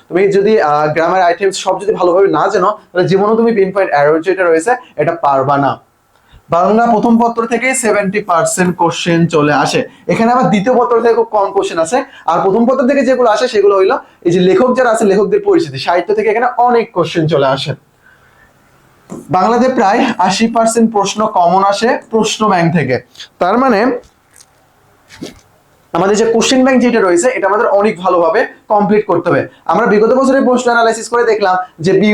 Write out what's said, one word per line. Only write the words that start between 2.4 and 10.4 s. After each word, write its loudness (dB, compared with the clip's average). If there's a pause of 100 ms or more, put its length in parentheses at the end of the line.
জানো, 0 (200)
তাহলে -2
জীবনেও 0
তুমি 2
পিন 0
পয়েন্ট -2
এরর 2
যেটা -2
রয়েছে, 0 (300)
এটা -2 (120)
পারবা 0
না। -2 (800)
বাংলা 2 (100)
প্রথম 2
পত্র -2 (120)
থেকে -2 (160)
সেভেন্টি -2 (100)
পার্সেন্ট 0 (100)
কোশ্চেন -2 (140)
চলে 2 (100)
আসে। -2 (320)
এখানে 0
আবার 2